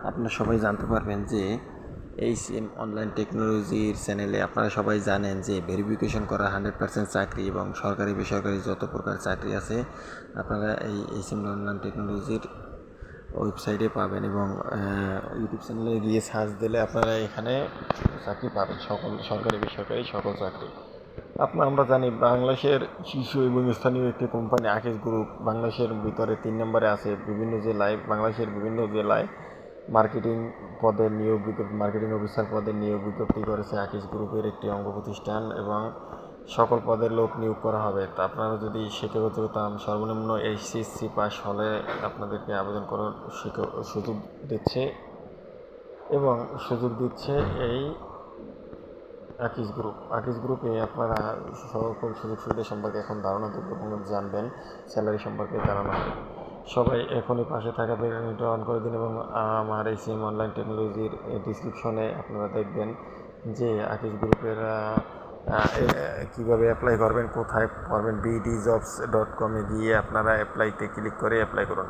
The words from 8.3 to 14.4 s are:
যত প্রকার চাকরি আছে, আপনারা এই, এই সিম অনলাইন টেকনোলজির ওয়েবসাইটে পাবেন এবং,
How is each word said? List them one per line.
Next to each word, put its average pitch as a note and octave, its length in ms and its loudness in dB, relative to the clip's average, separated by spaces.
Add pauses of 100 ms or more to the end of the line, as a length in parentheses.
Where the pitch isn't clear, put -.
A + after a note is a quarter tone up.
যত G2 300 -2
প্রকার - 260 -2
চাকরি G2+ 380 -2
আছে, A2 280 -2 (520)
আপনারা G#2+ 380 0
এই, G#2 380 -2
এই G2+ 100 -4
সিম G2+ 300 -2
অনলাইন G2+ 260 -2
টেকনোলজির G#2 720 -2 (880)
ওয়েবসাইটে G#2 540 0
পাবেন G2 340 -2
এবং, G2+ 280 0